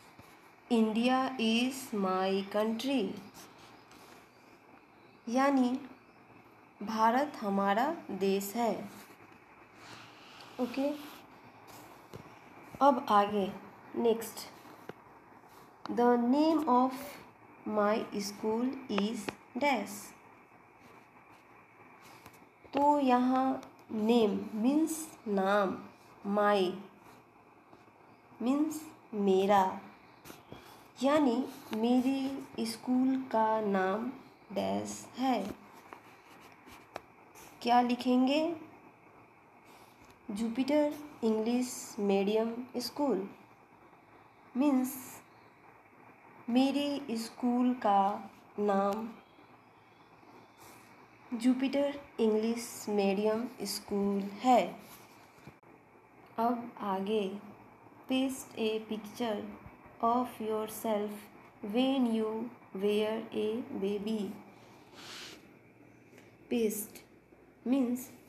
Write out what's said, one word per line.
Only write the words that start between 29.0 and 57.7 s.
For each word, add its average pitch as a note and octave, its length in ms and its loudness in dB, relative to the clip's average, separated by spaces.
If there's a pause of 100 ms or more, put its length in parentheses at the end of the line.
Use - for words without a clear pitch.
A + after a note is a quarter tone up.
मेरा, G3 500 4 (1400)
यानी C#4 320 4 (400)
मेरे B3+ 920 0
school B3+ 500 0 (160)
का A3 180 2 (120)
नाम G3 460 0 (460)
Des G3+ 400 -4 (240)
है। B3 260 0 (2250)
क्या A#3+ 200 6
लिखेंगे, B3+ 600 4 (1900)
Jupiter C4 600 0 (300)
English A#3 500 0 (260)
Medium G3+ 540 2 (240)
School, B3 500 -2 (1300)
means B3+ 380 2 (1500)
मेरे C#4 680 0
स्कूल B3 560 0 (120)
का G3+ 160 4 (580)
नाम G#3 500 0 (2250)
जुपिटर C4+ 600 2 (200)
इंग्लिश A3+ 440 2 (260)
मीडियम G#3 540 2 (280)
स्कूल G3+ 500 -2 (220)
है। B3 180 6 (1800)
अब A#3 320 0 (200)
आगे, G3 320 -2 (880)